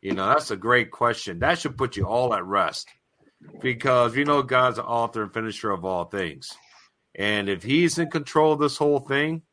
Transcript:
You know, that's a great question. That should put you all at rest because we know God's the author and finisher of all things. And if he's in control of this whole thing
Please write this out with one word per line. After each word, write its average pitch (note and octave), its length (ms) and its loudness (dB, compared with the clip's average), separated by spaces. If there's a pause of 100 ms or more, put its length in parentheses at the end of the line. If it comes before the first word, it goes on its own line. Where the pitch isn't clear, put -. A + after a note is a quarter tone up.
You G2 120 -4
know, F#2+ 160 -2
that's D3 200 2
a G#2 80 -4
great A#2 320 2
question. A2+ 500 -2
That E3 200 2
should C3+ 180 -6
put C3 180 -4
you G2+ 120 -2
all A#2+ 260 0
at F#2+ 120 -2
rest F#2+ 440 -2 (720)
because B2 540 2
we C#3 80 2
know C#3+ 180 2
God's B2+ 360 2
the B2 60 -4
author A#2 380 -2
and G2+ 100 -6
finisher A2 380 -6
of F#2 160 -4
all F2+ 200 -2
things. E2+ 520 -8 (560)
And G#2 360 -2
if F#2 120 -2
he's D#3+ 380 2
in E3+ 100 -2
control D#3 440 2
of D3 60 0
this C#3+ 180 0
whole D3 220 2
thing D3 540 -2